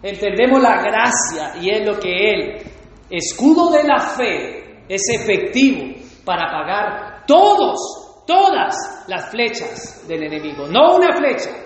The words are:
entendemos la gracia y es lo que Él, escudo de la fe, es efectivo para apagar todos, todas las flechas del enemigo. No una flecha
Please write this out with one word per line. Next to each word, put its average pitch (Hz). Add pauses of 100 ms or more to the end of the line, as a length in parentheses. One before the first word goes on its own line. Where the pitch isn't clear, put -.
entendemos 208
la 233
gracia 202
y 180
es 214
lo 208
que 190
Él, - (480)
escudo 302
de 294
la 285
fe, -
es 190 (100)
efectivo 233 (300)
para 170
apagar 175
todos, -
todas -
las 180
flechas -
del 160
enemigo. 151
No 302
una 349
flecha 269 (160)